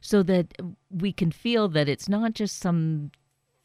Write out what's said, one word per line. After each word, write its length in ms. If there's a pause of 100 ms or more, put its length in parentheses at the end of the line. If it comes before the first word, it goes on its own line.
so 220
that 360 (300)
we 240
can 180
feel 380
that 180
it's 220
not 240
just 240
some 540 (540)